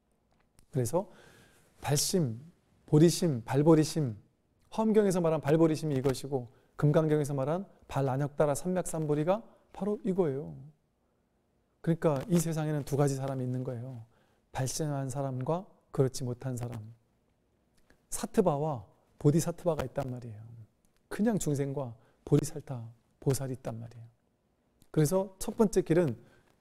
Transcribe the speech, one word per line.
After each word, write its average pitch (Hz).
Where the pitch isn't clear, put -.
그래서 143
발심, 139
보리심, 151
발보리심, 147
화엄경에서 208
말한 160
발보리심이 156
이것이고, 131
금강경에서 151
말한 147
발안역따라 139
삼맥삼보리가 165
바로 208
이거예요. 165
그러니까 156
이 175
세상에는 156
두 139
가지 139
사람이 135
있는 127
거예요. 123
발심한 139
사람과 139
그렇지 131
못한 123
사람. 117
사트바와 156
보디사트바가 156
있단 135
말이에요. 120
그냥 208
중생과 139
보리살타, 139
보살이 135
있단 120
말이에요. 113
그래서 185
첫 -
번째 202
길은 156